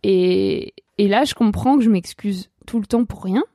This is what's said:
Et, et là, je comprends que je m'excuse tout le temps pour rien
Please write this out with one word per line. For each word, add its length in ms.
Et, 680
et 120
là, 160
je 100
comprends 420
que 60
je 80
m'excuse 600
tout 120
le 80
temps 180
pour 200
rien 180